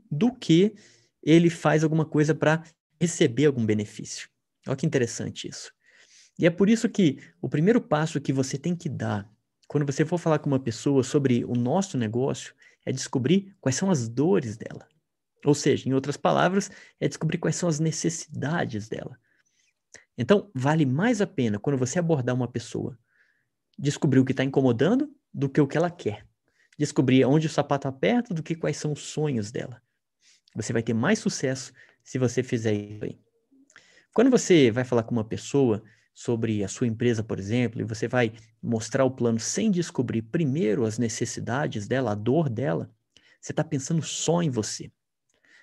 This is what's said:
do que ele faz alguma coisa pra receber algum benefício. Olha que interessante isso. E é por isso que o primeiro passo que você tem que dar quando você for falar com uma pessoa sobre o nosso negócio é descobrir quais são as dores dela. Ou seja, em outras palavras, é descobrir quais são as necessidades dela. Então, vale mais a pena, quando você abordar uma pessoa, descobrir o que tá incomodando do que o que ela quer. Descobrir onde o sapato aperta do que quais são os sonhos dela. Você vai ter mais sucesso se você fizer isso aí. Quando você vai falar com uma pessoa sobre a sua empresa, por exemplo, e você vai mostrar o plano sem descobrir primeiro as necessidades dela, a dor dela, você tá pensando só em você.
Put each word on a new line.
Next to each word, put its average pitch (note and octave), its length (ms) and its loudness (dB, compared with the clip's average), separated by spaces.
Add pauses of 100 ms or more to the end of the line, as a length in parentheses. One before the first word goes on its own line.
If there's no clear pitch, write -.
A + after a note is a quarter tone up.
(100)
do G3+ 220 0
que F#3 420 4 (480)
ele E3+ 260 6
faz D#3 340 2
alguma D#3+ 220 2
coisa D3+ 300 2
pra D#3 280 2 (380)
receber D3+ 460 2
algum B2+ 180 2
benefício. - 640 -4 (380)
Olha C3 100 -4
que E3 100 -4
interessante A#2 640 -2
isso. - 240 -14 (680)
E D#3 80 2
é F3 40 6
por F#3+ 200 4
isso A3+ 180 2
que E3+ 300 2 (240)
o C#3 60 -6
primeiro F3 320 2
passo D3+ 400 0
que - 120 -2
você C3+ 240 0
tem F3 180 -4
que E3+ 140 -8
dar G#2+ 400 -4 (400)
quando D3 160 -2
você C#3+ 220 0
for F3+ 100 -2
falar D#3+ 220 0
com D3 100 -4
uma C#3 100 2
pessoa C3 440 0
sobre B2+ 420 2
o A#2+ 100 -4
nosso C3 440 0
negócio B2 560 -4 (320)
é - 40 -4
descobrir D3+ 680 0
quais C3+ 160 0
são G3 140 0
as B2 180 0
dores C3+ 480 0
dela. - 320 -16 (560)
Ou D3 100 6
seja, B2 340 2
em C3 40 0
outras C3+ 240 2
palavras, F3 540 2 (280)
é D3+ 100 -2
descobrir E3 300 -2
quais E3 180 -2
são F3+ 120 0
as D3+ 100 0
necessidades D3 1120 -4
dela. - 300 -12 (1000)
Então, G3 380 2
vale C#3+ 320 2
mais G3+ 340 0
a G3 60 0
pena, A2+ 320 -2
quando C#3+ 200 -2
você B2+ 200 -2
abordar C#3+ 360 0
uma B2 140 -2
pessoa, - 500 -8 (800)
descobrir C3+ 420 2
o C3 40 4
que C3 100 -2
tá C3+ 100 0
incomodando C#3 680 2 (220)
do C3+ 160 -2
que C#3 120 2
o C#3+ 60 4
que C#3+ 100 -8
ela E3+ 140 0
quer. - 360 -8 (520)
Descobrir C3 480 4
onde D#3 200 4
o D3+ 40 -4
sapato C#3 360 -2
aperta G3 480 -2
do D#3 80 -4
que E3 120 -6
quais D#3 220 -4
são D3+ 160 -4
os C#3+ 80 -8
sonhos B2+ 500 -4
dela. - 320 -10 (720)
Você A2+ 180 -6
vai A#2 100 0
ter A#2 120 -2
mais D#3+ 240 2
sucesso C3 540 -4 (300)
se - 160 -8
você B2+ 240 0
fizer A2+ 300 -2
isso G#2 320 -6
aí. - 140 -12 (920)
Quando B3+ 180 4
você E3 400 6
vai B2 140 0
falar A#2 200 0
com - 80 -6
uma A2+ 120 0
pessoa A2 580 0 (300)
sobre A2+ 500 -2
a F#2+ 60 -4
sua - 180 -4
empresa, A2+ 360 0
por G2+ 160 -6
exemplo, A2+ 420 -2
e G#2+ 40 -4
você A2 220 -4
vai A#2+ 280 0 (280)
mostrar A#2 420 -2
o C3 60 2
plano A#2+ 280 0
sem G#3 320 -2
descobrir C3+ 500 -2
primeiro D#3 640 -2
as A2 140 -2
necessidades A2+ 880 -4
dela, A#2+ 240 0
a G#2 40 -2
dor B2 360 0
dela, C3 400 -4 (500)
você - 140 -10
tá D3+ 100 0
pensando D#3+ 380 -4
só - 400 -2
em D#3+ 80 -2
você. - 400 -6 (720)